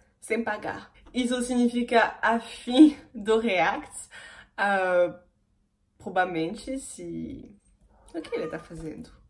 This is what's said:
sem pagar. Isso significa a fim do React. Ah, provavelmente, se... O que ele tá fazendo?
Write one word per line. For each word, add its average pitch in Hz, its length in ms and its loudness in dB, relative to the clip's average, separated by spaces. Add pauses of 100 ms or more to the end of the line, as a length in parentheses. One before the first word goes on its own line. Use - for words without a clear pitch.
(200)
sem 226 240 -4
pagar. - 480 -8 (220)
Isso 247 280 0
significa 240 800 2
a - 180 2
fim 285 580 6 (160)
do 220 260 2
React. 208 680 -2 (480)
Ah, 185 640 2 (760)
provavelmente, 185 800 -4
se... 170 800 -12 (560)
O 160 80 -10
que - 140 -10
ele 160 120 -6
tá 160 120 -10
fazendo? 160 500 -14 (200)